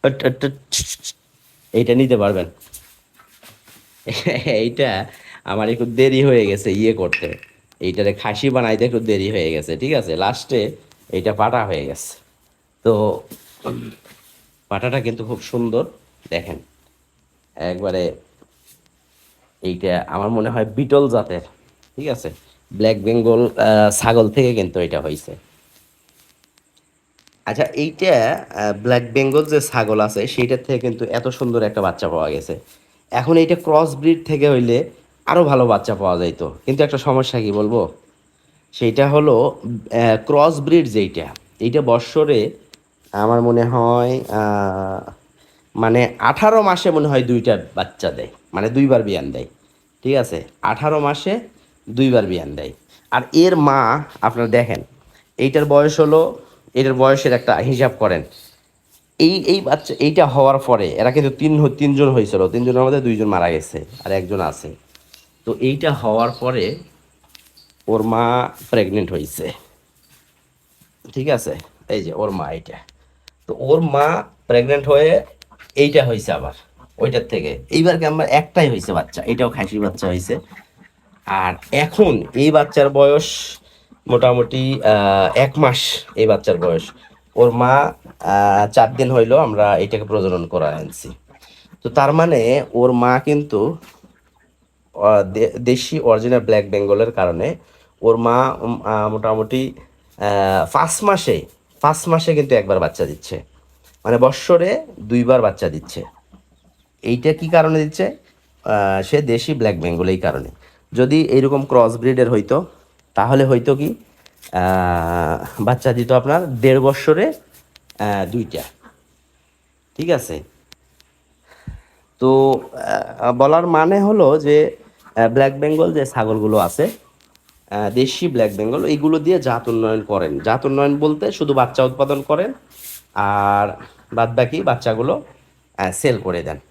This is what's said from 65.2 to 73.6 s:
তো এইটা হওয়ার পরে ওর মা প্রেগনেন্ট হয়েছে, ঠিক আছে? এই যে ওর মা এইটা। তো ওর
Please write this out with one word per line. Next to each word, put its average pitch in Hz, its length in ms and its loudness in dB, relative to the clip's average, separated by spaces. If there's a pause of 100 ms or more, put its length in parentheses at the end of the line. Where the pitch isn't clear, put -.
তো 117 140 -4
এইটা 139 340 -2
হওয়ার 113 360 0 (100)
পরে 123 360 -4 (1120)
ওর 110 160 0
মা 117 460 0 (200)
প্রেগনেন্ট 101 420 0
হয়েছে, - 400 -8 (1600)
ঠিক 135 160 -4
আছে? 113 260 -2 (340)
এই 104 140 -4
যে 80 100 -10
ওর 104 180 -4
মা 78 200 -8
এইটা। 82 220 -14 (760)
তো 147 120 -8
ওর 151 220 2